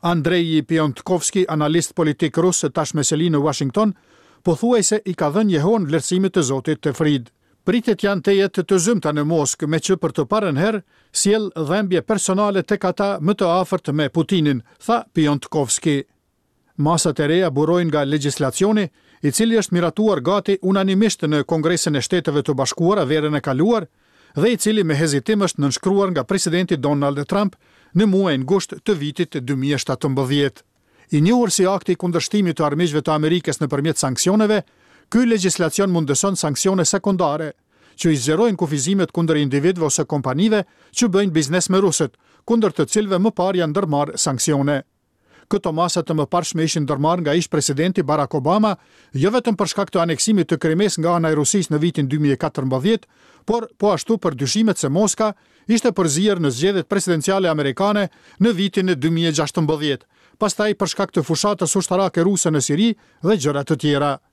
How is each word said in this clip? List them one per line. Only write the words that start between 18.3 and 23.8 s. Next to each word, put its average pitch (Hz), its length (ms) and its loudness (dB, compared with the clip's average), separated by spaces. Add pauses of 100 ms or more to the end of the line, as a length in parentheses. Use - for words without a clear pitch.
i 147 100 0
cili 226 260 2
është 190 160 0
miratuar 175 480 2
gati 190 400 0
unanimisht 190 600 2
në 151 220 0
Kongresin 160 520 0
e 131 60 0
Shteteve 151 400 0
të 139 160 -2
Bashkuara 170 480 0
verën 151 320 0
e - 40 -2
kaluar, 175 440 0 (480)